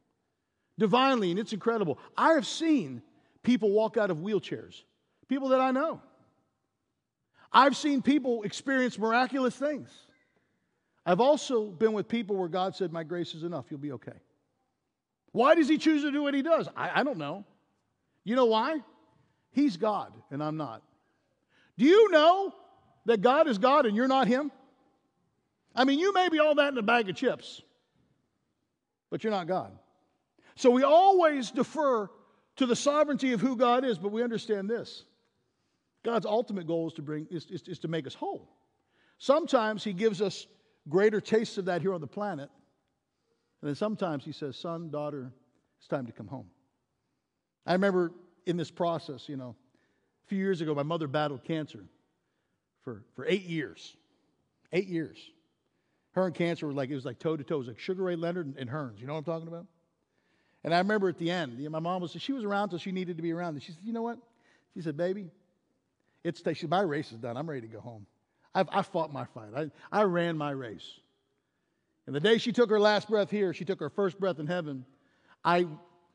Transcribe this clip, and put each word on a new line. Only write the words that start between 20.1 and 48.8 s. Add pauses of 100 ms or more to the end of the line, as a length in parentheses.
and
I'm
not. (960)
Do
you
know (520)
that
God
is
God
and
you're
not
him? (1200)
I
mean,
you
may
be
all
that
in
a
bag
of
chips, (1500)
but
you're
not
God. (800)
So
we
always
defer (460)
to
the
sovereignty
of
who
God
is,
but
we
understand
this. (1000)
God's
ultimate
goal
is
to
bring,
is,
is,
is
to
make
us
whole. (680)
Sometimes
he
gives
us (400)
greater
tastes
of
that
here
on
the
planet, (1120)
and
then
sometimes
he
says,
"Son,
daughter, (480)
it's
time
to
come
home." (1200)
I
remember (340)
in
this
process,